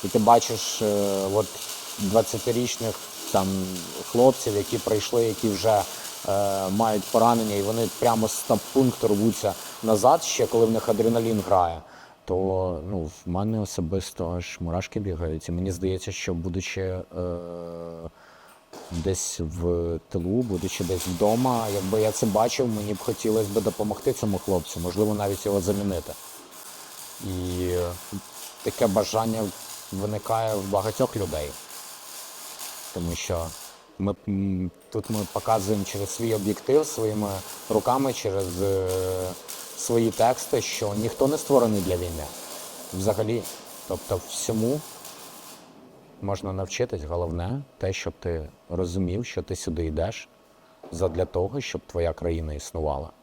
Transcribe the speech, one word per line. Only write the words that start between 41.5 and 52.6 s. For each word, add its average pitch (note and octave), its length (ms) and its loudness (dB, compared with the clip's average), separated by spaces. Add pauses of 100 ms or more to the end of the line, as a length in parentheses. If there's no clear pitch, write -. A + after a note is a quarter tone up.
для F2+ 160 0
війни. E2+ 280 -4 (680)
Взагалі, G#2+ 480 0 (460)
тобто F#2 280 -4
всьому A2+ 640 0 (1400)
можна G2 300 -4
навчитись. F#2+ 520 -4
Головне F2 580 -2 (160)
те, F#2+ 140 -2
щоб - 280 -6
ти D#2+ 280 -4 (200)
розумів, F2+ 580 -2
що - 160 -6
ти F2 140 -6
сюди E2 300 -4
йдеш D#2+ 420 -4 (600)
задля F2 340 0
того, G2+ 360 -2
щоб - 260 -6
твоя E2+ 260 0
країна E2 420 -2
існувала. D2+ 560 -4 (120)